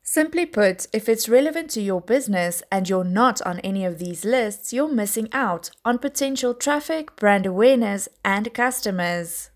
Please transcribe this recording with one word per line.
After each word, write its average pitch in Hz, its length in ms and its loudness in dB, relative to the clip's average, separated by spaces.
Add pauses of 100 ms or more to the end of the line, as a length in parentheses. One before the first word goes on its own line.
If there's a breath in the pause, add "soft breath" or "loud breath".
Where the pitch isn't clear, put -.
Simply 320 440 0
put, 202 440 0
if 214 160 -2
it's 226 220 0
relevant 302 440 2
to 220 100 -4
your 190 180 0
business 185 640 0 (100)
and 190 160 0
you're 185 160 2
not 202 380 2
on 180 180 -6
any 196 240 -4
of 175 140 -4
these 175 260 -8
lists, 214 480 0
you're 285 180 0
missing 220 420 -2
out 220 380 -2 (140)
on 240 140 2
potential 269 560 -2
traffic, 294 640 -2
brand 202 280 4
awareness, 202 640 4 (160)
and 208 300 0
customers. 180 1000 -2